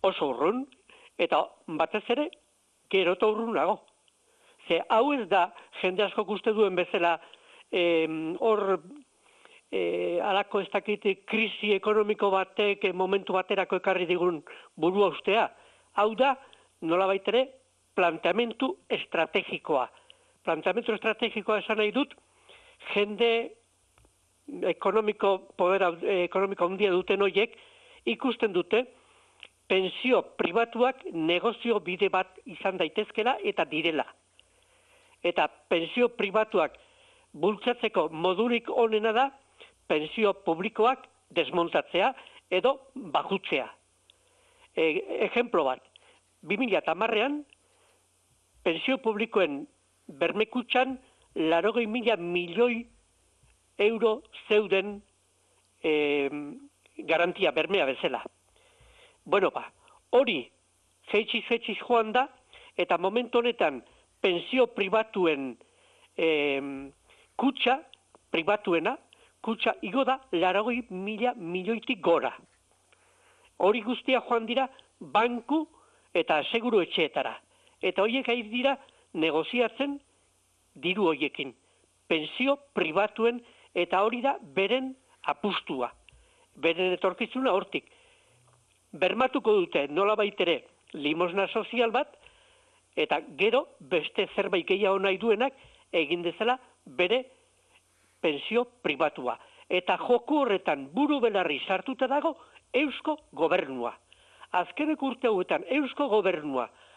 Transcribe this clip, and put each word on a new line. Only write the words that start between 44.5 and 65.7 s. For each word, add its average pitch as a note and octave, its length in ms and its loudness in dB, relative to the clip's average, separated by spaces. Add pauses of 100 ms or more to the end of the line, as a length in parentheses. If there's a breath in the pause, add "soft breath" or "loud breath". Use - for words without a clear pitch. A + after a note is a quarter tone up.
E, D#3+ 300 0 (240)
ejemplo G3+ 380 0
bat, C3 180 -2 (580 soft breath)
bi F3+ 160 -4
mila G3+ 220 0
eta D#3+ 120 -2
hamarrean A#3 540 -2 (1160 soft breath)
pentsio F#3 340 0
publikoen G#3 720 -2 (400)
bermekutxan A3 880 -2 (380 soft breath)
laurogei F3 500 2
mila A3 300 0
milioi F3+ 720 0 (880)
euro A3 460 2 (240)
zeuden, G3+ 560 2 (800)
em, D3 760 0 (400)
garantia E3+ 540 0
bermea D#3+ 340 0
bezala. C3 380 -4 (1000 soft breath)
Bueno, F3+ 280 2
ba, - 200 -10 (380 soft breath)
hori A#3 400 4 (640)
jeitsi-, G#3+ 360 0
jeitsi A#3 280 -2
joan A3+ 360 2
da, B3+ 160 2 (480 loud breath)
eta F3 220 2
momentu A3 400 0
honetan G3+ 460 0 (360 soft breath)
pentsio G3 480 2
pribatuen, F#3 920 0 (600 soft breath)